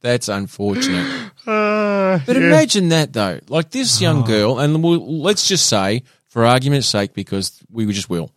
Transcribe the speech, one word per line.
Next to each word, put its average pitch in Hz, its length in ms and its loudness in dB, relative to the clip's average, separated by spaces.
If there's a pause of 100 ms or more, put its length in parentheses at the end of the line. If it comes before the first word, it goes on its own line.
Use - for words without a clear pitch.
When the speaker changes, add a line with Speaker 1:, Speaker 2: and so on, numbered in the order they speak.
Speaker 1:
that's 120 260 0
unfortunate. 101 760 -2 (400)
Speaker 2:
Uh, 208 800 0
Speaker 1:
But 247 100 0
Speaker 2:
yeah. 262 60 2
Speaker 1:
imagine 190 480 4
that, 160 220 2
though. 98 360 -4
Like, 160 220 -2
this 254 300 -2
young 156 220 2
Speaker 2:
Oh. 110 40 0
Speaker 1:
girl, 110 340 2
and 156 240 2
we'll, 160 380 0
let's 196 260 0
just 180 180 0
say, 104 360 0 (260)
for 117 160 0
argument's 127 420 2
sake, 101 280 -2
because 95 440 -6 (140)
we 110 200 -4
just 98 180 -6
will. 85 260 -6